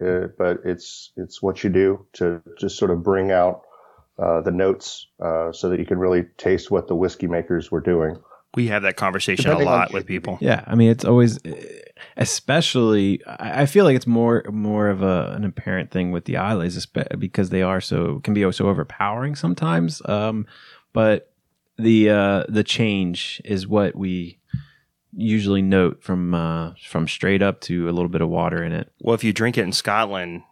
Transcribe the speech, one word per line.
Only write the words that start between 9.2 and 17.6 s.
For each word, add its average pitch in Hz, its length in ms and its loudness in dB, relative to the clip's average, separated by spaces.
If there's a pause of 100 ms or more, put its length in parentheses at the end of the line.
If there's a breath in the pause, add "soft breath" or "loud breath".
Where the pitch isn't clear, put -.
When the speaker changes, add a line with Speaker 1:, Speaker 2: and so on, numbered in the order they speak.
Speaker 2:
a 143 40 4
Speaker 1:
Depending 143 180 2
on 87 120 4
Speaker 2:
lot 90 100 0
Speaker 1:
the - 40 -8
Speaker 2:
with 92 140 -6
people. 92 340 -6
Speaker 3:
Yeah, - 240 0
I - 80 -4
mean, 117 160 8
it's 113 160 2
always, 120 400 6
eh, 80 80 -10 (640 loud breath)
especially, 110 1120 2
I, - 340 -4
I 147 60 6
feel 196 180 6
like 139 100 6
it's 123 120 -2
more, 117 440 4
more 107 380 0
of 98 140 0
a, 90 320 2
an 104 100 -4
apparent 92 460 -6
thing 90 200 -2
with 87 140 -4
the 87 80 -4
Isleys, 90 420 -2
espe-, - 440 -6
because 92 320 -2
they 92 100 2